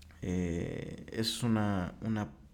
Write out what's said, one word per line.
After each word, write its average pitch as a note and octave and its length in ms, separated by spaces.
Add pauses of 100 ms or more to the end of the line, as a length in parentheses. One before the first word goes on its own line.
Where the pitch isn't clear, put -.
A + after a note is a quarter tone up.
(220)
eh, E2+ 920
es - 300
una, G#2 580
una G#2+ 300 (240)